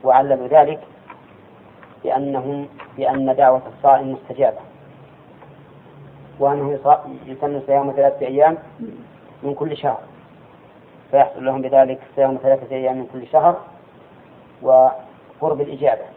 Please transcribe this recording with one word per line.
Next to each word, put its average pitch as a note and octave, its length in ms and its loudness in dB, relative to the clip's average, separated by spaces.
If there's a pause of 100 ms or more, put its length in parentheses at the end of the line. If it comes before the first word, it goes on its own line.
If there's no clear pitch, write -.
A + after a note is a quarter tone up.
وعلل C3 440 2
ذلك D3+ 320 4 (1200)
بأنهم، C#3 640 -6 (280)
بأن C3+ 400 -2
دعوة C3 260 4 (140)
الصائم C3+ 360 2
مستجابة، B2+ 480 -4 (1800)
وأنه C#3+ 340 -2
يص-، C#3 540 -2
يسن C#3 400 -8
صيام C#3 260 0
ثلاثة C#3 340 0
أيام C#3+ 320 2 (840)
من G#3+ 120 -8
كل G#3+ 220 -8
شهر، B2 240 -6 (1080)
فيحصل C3+ 340 0
لهم C3+ 180 -4
بذلك C3 380 2 (160)
صيام C3+ 260 0
ثلاثة C3+ 340 0
أيام C3 200 -4
من C#3 160 -10
كل B2+ 140 -14
شهر D#3 340 2 (1000)
وقرب C3 1000 0
الإجابة. C3+ 440 -4 (120)